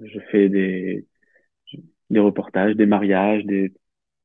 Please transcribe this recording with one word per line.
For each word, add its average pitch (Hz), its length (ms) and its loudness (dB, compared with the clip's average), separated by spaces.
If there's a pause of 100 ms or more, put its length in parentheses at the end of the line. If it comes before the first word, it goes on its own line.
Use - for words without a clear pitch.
Je 107 160 -16 (140)
fais 101 160 4
des, 95 580 -2 (1040)
des 110 100 2
reportages, 101 540 0
des 107 120 2
mariages, 101 580 0
des, 98 280 -2 (520)